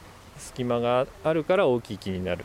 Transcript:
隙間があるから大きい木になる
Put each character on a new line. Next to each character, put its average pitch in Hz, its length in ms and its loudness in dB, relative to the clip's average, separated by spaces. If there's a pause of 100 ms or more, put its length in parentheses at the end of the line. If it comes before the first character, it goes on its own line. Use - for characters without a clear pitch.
(380)
隙 - 280 -8
間 120 160 0
が 123 260 2 (160)
あ 156 100 2
る 156 120 0
か 185 100 2
ら 190 100 4
大 123 140 4
き 113 140 -10
い 95 40 -8
木 - 120 -8
に 92 140 -4
な 90 120 -2
る 82 100 -6